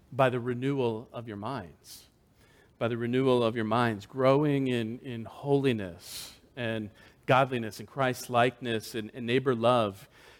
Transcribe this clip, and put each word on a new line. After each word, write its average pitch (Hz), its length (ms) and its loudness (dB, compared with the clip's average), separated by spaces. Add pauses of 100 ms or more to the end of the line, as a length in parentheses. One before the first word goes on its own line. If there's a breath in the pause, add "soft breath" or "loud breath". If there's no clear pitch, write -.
(120)
by 131 160 4
the 123 100 0
renewal 123 760 -2
of 117 140 -12
your 104 120 -10
minds." 101 680 -12 (720 soft breath)
By 120 100 -2
the 120 80 -4
renewal 123 480 2
of 113 100 2
your 117 100 -2
minds, 110 420 0
growing 139 600 2
in, 120 320 -2
in 117 260 -10
holiness 117 1080 -2 (240)
and 113 340 -6 (360 soft breath)
godliness 127 520 2
and 107 100 -16
Christ-likeness 123 1080 0
and, 107 180 -8
and 127 100 -8
neighbor 131 300 2
love. 113 540 2 (320 soft breath)